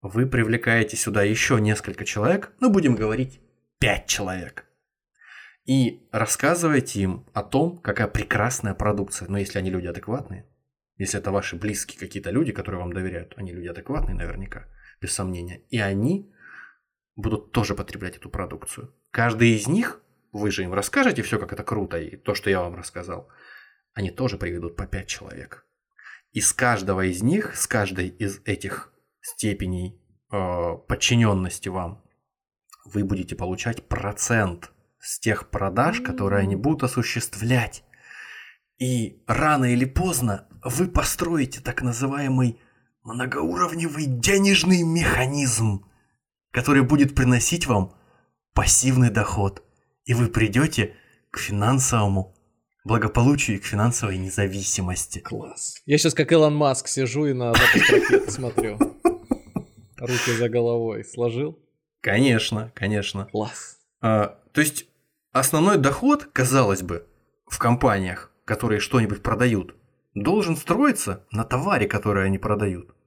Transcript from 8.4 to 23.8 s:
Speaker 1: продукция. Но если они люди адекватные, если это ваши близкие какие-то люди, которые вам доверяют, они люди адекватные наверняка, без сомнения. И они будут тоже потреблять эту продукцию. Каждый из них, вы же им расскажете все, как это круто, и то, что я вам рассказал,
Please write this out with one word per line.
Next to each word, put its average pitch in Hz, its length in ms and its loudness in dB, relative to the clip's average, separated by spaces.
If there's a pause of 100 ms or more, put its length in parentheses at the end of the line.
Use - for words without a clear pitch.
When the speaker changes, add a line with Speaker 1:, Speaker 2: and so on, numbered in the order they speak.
Speaker 1:
продукция. 101 540 -4
Но 98 100 -2
если 98 200 -4
они 95 120 -2
люди 90 160 -4
адекватные, 92 600 -8 (500)
если 98 240 -6
это 98 100 -4
ваши 98 260 -2
близкие 101 440 -8
какие-то 95 300 -10
люди, 127 220 0
которые 92 280 -8
вам 87 140 -8
доверяют, 90 420 -8
они 95 160 -10
люди 87 160 -12
адекватные 92 460 -4
наверняка, 87 500 -10 (380)
без 95 100 -6
сомнения. 90 560 -8
И 120 100 -2
они 110 540 0 (840)
будут 107 360 -4
тоже 104 220 0
потреблять 95 420 -10
эту - 140 -20
продукцию. - 640 -12 (160)
Каждый 117 460 4
из 104 120 -4
них, 208 320 0 (320)
вы 104 180 -2
же 95 140 -2
им 90 80 -6
расскажете 214 500 0
все, 104 160 -2
как 95 140 -6
это - 120 -8
круто, 95 340 -4
и 80 180 -10
то, - 180 -4
что - 160 -4
я 92 100 4
вам 87 160 -6
рассказал, 87 520 -12 (680)